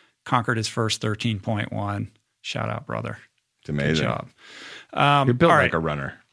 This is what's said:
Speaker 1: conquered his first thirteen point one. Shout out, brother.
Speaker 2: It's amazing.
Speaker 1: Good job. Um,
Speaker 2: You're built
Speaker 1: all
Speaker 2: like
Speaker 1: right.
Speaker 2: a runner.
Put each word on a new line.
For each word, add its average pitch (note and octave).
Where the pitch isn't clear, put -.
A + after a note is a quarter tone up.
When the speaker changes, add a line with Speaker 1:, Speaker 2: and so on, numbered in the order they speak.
Speaker 1:
conquered A#2+
his A2
first A2+
thirteen G#2+
point G#2+
one. G#2
Shout -
out, A2+
brother. -
Speaker 2:
It's -
amazing. D2
Speaker 1:
Good A1+
job. -
Um, C#3+
Speaker 2:
You're B2
built D#3+
Speaker 1:
all E3
Speaker 2:
like E2+
Speaker 1:
right. -
Speaker 2:
a E2
runner. D2+